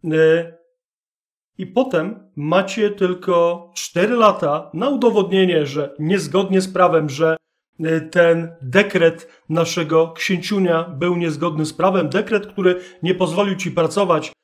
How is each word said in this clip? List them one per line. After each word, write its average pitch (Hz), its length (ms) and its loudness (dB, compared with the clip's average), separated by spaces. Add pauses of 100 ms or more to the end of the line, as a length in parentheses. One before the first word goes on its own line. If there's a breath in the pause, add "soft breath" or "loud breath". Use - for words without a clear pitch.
E, 160 520 2 (1000)
i 185 100 -10
potem 226 680 -2
macie 190 540 0
tylko 175 840 -2
cztery 208 400 -2
lata 180 580 2
na 208 160 -2
udowodnienie, 190 760 2
że 139 340 -6
niezgodnie 185 640 0
z 185 60 -6
prawem, 160 420 2
że, 160 280 0 (420)
e, 160 220 0
ten 165 600 2
dekret 165 880 0
naszego 165 600 0
księciunia 180 720 -2
był 175 320 -4
niezgodny 160 500 -2
z 151 80 -10
prawem, 180 360 0
dekret, 202 380 -2
który 185 320 0 (240 loud breath)
nie 175 120 0
pozwolił 185 400 -2
ci 170 160 -8
pracować 160 600 0 (120)